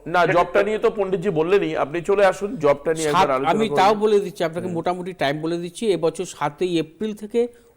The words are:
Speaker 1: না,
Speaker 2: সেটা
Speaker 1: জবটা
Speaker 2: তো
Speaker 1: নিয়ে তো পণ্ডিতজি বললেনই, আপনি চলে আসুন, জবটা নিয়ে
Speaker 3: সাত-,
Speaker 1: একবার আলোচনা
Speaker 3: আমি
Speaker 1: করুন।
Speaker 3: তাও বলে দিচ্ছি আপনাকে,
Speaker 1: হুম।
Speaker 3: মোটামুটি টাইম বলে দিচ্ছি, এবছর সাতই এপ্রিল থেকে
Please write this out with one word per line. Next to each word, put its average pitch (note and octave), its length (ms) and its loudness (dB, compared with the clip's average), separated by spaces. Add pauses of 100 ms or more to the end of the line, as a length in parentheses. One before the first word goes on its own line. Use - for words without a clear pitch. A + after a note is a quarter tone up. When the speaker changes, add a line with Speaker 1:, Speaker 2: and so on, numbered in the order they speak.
(120)
Speaker 1:
না, E3 100 2
Speaker 2:
সেটা F3 120 4
Speaker 1:
জবটা F3 260 2
Speaker 2:
তো G3+ 60 2
Speaker 1:
নিয়ে G#3+ 120 -2
তো A3+ 120 2
পণ্ডিতজি F#3+ 400 -2
বললেনই, E3 460 2
আপনি D3 260 -4
চলে G3 240 2
আসুন, G3+ 320 0
জবটা D3 360 2
নিয়ে D#3+ 180 -2
Speaker 3:
সাত-, E3+ 100 4
Speaker 1:
একবার C#3 140 2
আলোচনা C#3+ 160 0
Speaker 3:
আমি A3 180 0
Speaker 1:
করুন। C#3+ 80 -2
Speaker 3:
তাও G3+ 180 6
বলে G#3 240 2
দিচ্ছি F#3 240 -4
আপনাকে, E3+ 240 -4
Speaker 1:
হুম। F3+ 60 -6
Speaker 3:
মোটামুটি F3+ 400 -4
টাইম D3+ 280 -2
বলে E3 160 -4
দিচ্ছি, F3 300 -6
এবছর E3+ 380 0
সাতই E3 540 -4
এপ্রিল G#3 340 -6
থেকে G#3+ 340 -2 (300)